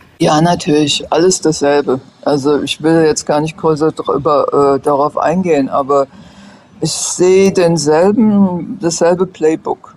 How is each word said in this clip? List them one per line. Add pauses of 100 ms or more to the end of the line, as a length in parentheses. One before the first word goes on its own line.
(200)
Ja,
natürlich.
Alles
dasselbe. (220)
Also
ich
will
jetzt
gar
nicht
größer
drüber,
äh,
darauf
eingehen,
aber (760)
ich
sehe
denselben,
dasselbe
Playbook.